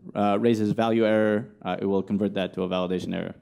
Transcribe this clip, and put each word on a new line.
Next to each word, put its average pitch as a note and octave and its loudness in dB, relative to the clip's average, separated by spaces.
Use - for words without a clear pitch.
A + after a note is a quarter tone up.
uh, G2+ 2
raises A2 2
value A2+ 2
error, G#2+ 2
uh, F#2 -4
it - -4
will G2 0
convert G2+ -2
that F#2 -4
to F#2+ -4
a F#2 -2
validation F#2 -2
error. F2 -8